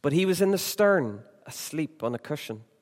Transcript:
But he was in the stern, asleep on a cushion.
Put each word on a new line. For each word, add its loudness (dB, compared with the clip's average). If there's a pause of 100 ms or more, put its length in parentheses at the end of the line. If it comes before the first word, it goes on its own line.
But 0
he 4
was 2
in 4
the 2
stern, 2 (240)
asleep -8
on -2
a -6
cushion. -10 (180)